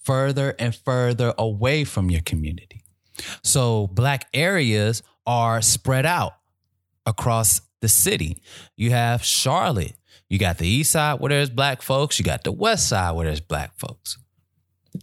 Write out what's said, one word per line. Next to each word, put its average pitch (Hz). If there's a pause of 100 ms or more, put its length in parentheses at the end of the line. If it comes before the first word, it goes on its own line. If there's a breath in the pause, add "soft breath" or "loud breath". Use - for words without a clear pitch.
further 135
and 117
further 123
away 113
from 95
your 85
community. 78 (600 loud breath)
So 113
Black 123
areas 120 (240 soft breath)
are 117
spread 131
out 160 (720)
across 113 (200)
the 113
city. 82 (340 loud breath)
You 117
have 120
Charlotte. 143 (360 soft breath)
You 95
got 87
the 82
east 131
side 151
where 135
there's 143
Black 135
folks. 139
You 82
got 71
the 76
west 208
side 92
where 82
there's 76
Black 73
folks. - (840)